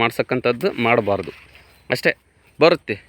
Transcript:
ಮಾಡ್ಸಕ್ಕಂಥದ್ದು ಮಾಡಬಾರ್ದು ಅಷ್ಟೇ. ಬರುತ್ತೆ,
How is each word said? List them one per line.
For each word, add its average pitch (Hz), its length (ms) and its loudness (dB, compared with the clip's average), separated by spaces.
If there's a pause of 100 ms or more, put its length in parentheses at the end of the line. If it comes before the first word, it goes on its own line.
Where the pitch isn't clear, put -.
ಮಾಡ್ಸಕ್ಕಂಥದ್ದು 120 680 -2 (180)
ಮಾಡಬಾರ್ದು 101 460 0 (640)
ಅಷ್ಟೇ. 151 180 0 (520)
ಬರುತ್ತೆ, 160 320 2 (120)